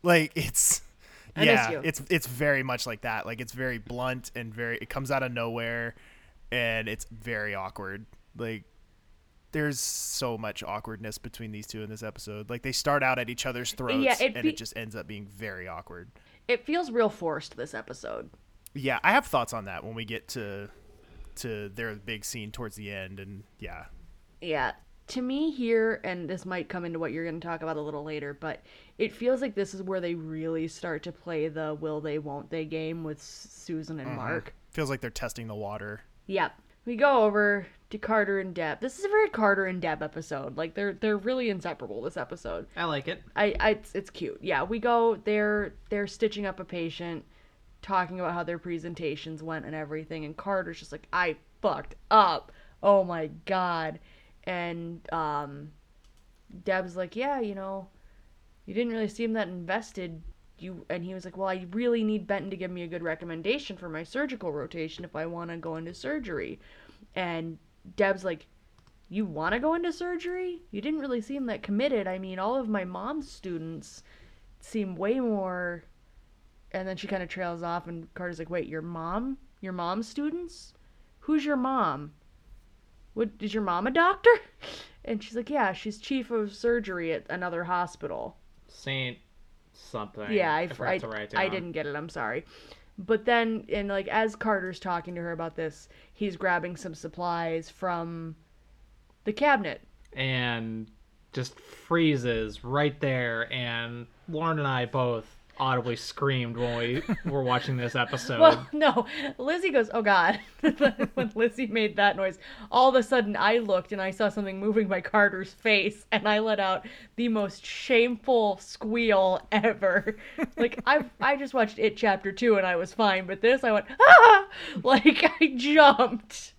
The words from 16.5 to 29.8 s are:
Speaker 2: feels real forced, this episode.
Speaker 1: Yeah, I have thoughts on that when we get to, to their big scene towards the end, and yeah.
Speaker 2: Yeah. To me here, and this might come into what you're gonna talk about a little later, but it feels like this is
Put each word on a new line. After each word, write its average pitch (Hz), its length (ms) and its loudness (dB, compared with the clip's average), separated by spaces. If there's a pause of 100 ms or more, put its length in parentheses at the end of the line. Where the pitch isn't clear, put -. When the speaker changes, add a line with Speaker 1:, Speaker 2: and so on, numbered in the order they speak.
Speaker 2:
feels 320 240 -2
real 226 200 2
forced, 160 460 -6
this - 200 -10
episode. 113 560 -12 (420)
Speaker 1:
Yeah, 131 300 -2
I 170 80 6
have 254 160 4
thoughts 123 260 0
on 110 120 -8
that 98 180 -10
when 110 100 -10
we 113 120 -6
get 110 240 -10
to, 101 400 -10 (680)
to 104 340 -8
their 110 260 -8
big 104 300 -10
scene 107 260 -8
towards 113 240 -10
the 104 160 -12
end, 95 280 -10
and 101 240 -14 (160)
yeah. 87 260 -12 (560)
Speaker 2:
Yeah. 147 300 -2 (380)
To 254 120 -6
me 277 300 -2
here, 226 520 0
and 175 240 -6
this 185 200 -8
might 180 200 -6
come 180 160 -8
into 170 140 -6
what 160 140 -4
you're 160 140 -6
gonna 165 140 -6
talk 165 220 -8
about 160 160 -4
a 151 40 -6
little 151 220 -8
later, 151 300 -8
but 151 300 -10 (340)
it - 160 -2
feels 247 260 2
like 247 140 -2
this 196 220 -4
is 190 80 -10